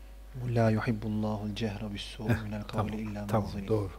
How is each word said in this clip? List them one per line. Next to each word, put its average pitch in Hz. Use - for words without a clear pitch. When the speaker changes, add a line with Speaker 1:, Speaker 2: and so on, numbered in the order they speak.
Speaker 1:
"La 117
yuhibbullahul 107
cehra 104
bis-su'i 107
Speaker 2:
Heh, 110
Speaker 1:
minel 104
kavli 104
Speaker 2:
tamam, -
Speaker 1:
illa 107
men 104
Speaker 2:
tamam, 101
Speaker 1:
zulim." 98
Speaker 2:
doğru, 101